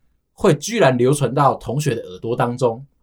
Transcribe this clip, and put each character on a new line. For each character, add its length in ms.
会 220
居 240
然 180
流 160
传 220
到 200
同 260
学 140
的 80
耳 160
朵 180
当 200
中？ 300